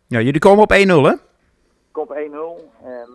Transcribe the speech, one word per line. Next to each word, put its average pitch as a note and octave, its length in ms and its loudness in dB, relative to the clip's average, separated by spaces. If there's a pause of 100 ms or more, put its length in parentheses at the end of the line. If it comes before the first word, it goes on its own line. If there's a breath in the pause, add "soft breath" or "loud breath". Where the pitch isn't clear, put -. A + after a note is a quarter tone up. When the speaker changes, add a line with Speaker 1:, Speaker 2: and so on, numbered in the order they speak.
Speaker 1:
Ja, A#2+ 140 -4
jullie C#3 180 -4
komen G3+ 240 4
op G3+ 80 0
één G3 160 4
nul, E3 160 4
hè? E3+ 100 2 (760)
Speaker 2:
Komt D3+ 200 -12
één D3+ 200 -10
nul D#3+ 400 -16 (120)
en, B2 300 -18